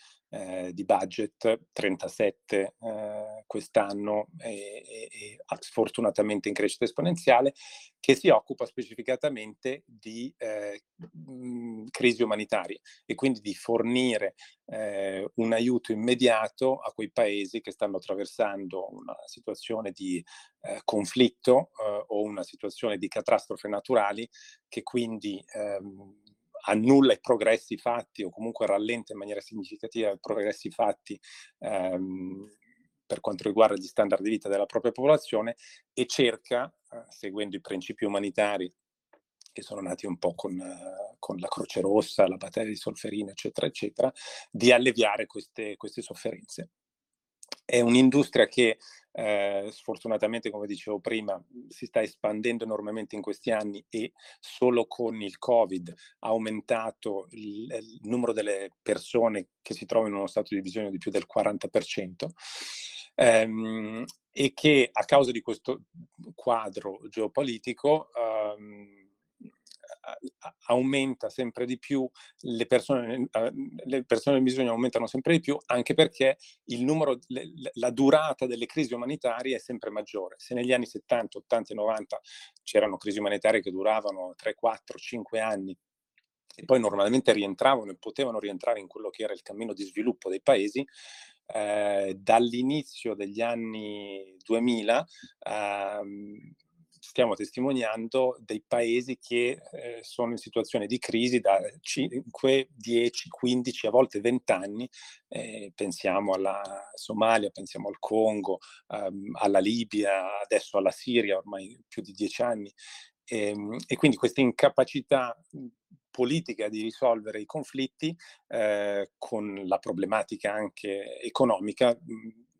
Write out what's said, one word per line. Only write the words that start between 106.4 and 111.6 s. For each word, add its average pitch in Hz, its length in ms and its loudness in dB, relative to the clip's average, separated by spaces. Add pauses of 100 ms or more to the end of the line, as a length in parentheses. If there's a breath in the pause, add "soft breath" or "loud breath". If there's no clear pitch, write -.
Somalia, 110 560 2
pensiamo 95 380 -10
al 101 100 -10
Congo, 107 600 0 (300 loud breath)
ehm, 98 520 -8
alla 98 200 4
Libia, 104 800 0
adesso 104 380 -2
alla 95 140 2
Siria, 110 460 0
ormai 98 500 -12